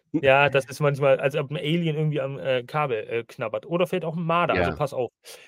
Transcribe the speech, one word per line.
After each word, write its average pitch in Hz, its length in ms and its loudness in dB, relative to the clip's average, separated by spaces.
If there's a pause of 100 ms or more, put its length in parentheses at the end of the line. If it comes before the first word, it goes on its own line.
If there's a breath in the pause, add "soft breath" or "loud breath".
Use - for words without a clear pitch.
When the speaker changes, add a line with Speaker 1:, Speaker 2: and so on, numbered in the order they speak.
(120 loud breath)
Speaker 1:
Ja, 139 360 6
das 135 160 2
ist - 160 -10
manchmal, 139 400 4
als 143 160 0
ob 143 160 -4
ein 151 40 -4
Alien 160 380 0
irgendwie 151 260 0
am, 139 160 -6
äh, 127 280 -2
Kabel, 127 440 -2
äh, 117 140 -2
knabbert. 110 420 -6
Oder 175 220 0
vielleicht 180 180 -4
auch 165 120 -6
ein 175 80 -4
Marder, 165 320 2
also 85 160 2
Speaker 2:
Ja. - 40 -8
Speaker 1:
pass 147 160 -4
auf. 123 200 -4 (360 loud breath)